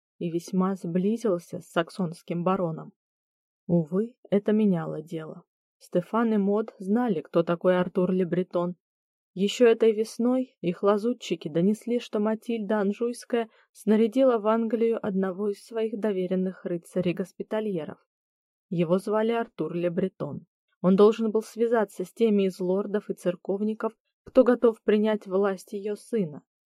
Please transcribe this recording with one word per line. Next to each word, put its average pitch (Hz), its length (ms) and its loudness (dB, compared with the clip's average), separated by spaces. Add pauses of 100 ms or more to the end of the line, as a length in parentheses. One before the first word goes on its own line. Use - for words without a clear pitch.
(200)
и 170 100 -4
весьма 185 460 -2
сблизился 185 840 -2
с - 120 -20
саксонским 170 720 -4
бароном. 180 500 -2 (720)
Увы, 175 480 0 (160)
это 202 220 0
меняло 170 500 0
дело. 156 420 -14 (360)
Стефан 220 540 0
и 214 40 2
Мод 202 400 0
знали, 202 440 0
кто - 200 0
такой 180 380 0
Артур 180 320 0
Ле 185 160 0
Бретон. 180 480 -2 (580)
Ещё 202 320 2
этой 226 260 6
весной 233 720 -2
их 175 220 -4
лазутчики 202 680 0
донесли, 202 480 0
что 233 220 -6
Матильда 220 640 -2
Анжуйская 233 680 -4 (220)
снарядила 233 640 2
в 202 80 -6
Англию 226 580 0
одного 190 460 -2
из 202 160 -8
своих 220 340 -6
доверенных 185 640 -2
рыцарей-госпитальеров. 180 1300 -6 (720)
Его 175 300 2
звали 220 320 0
Артур 226 420 -4
Ле 175 160 -2
Бретон. 170 560 -6 (360)
Он 185 140 4
должен 220 360 6
был 220 100 0
связаться 220 640 -2
с - 80 -14
теми 208 300 4
из 190 160 -2
лордов 196 500 -2
и 190 60 -8
церковников, 214 800 -4 (300)
кто - 200 6
готов 240 380 2
принять 214 460 2
власть 196 460 -2
её 208 220 -6
сына. 180 460 -6 (260)